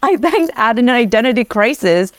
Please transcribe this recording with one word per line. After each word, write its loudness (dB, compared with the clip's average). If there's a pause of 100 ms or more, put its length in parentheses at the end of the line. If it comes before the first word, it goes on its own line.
I 2
<laughs> -2
then 0
had -2
an 2
identity 0
crisis. 0